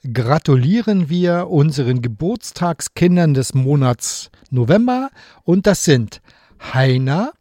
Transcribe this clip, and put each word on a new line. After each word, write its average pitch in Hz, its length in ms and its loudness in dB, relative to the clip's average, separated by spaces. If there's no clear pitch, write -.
gratulieren 151 960 0
wir 175 420 -2
unseren 139 520 0
Geburtstagskindern 170 1300 -2
des 135 200 -2
Monats 131 760 0
November. 233 600 0
Und 185 220 2
das 202 180 0
sind 123 360 0
Heiner 131 680 0